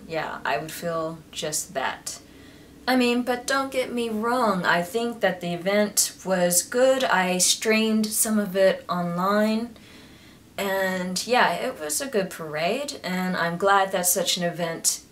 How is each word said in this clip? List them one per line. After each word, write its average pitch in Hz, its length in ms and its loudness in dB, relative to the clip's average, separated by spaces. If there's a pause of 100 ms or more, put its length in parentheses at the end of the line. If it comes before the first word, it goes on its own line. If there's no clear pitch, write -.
yeah, 160 380 -6
I 143 140 0
would 160 120 -6
feel 165 480 -4 (140)
just - 420 -6
that? - 460 -6 (680)
I 254 60 4
mean, 240 280 4
but 247 260 -2
don't 269 240 0
get 254 200 -2
me 233 160 -2
wrong, 220 560 2
I 170 180 2
think 233 380 -4
that 185 200 0
the 175 120 -4
event 202 720 0
was 180 380 2
good. 262 400 4
I 185 360 2
streamed 220 680 2
some 220 320 0
of 185 160 -2
it 190 340 4
online, 202 880 0 (800)
and 185 680 0
yeah, 214 280 4
it 254 260 -6
was 151 200 -4
a 277 60 -6
good 196 240 -2
parade, 170 720 -4
and 185 340 -2
I'm 170 200 0
glad 196 340 4
that 180 160 -2
such - 300 0
an 180 80 -2
event 165 560 -2 (120)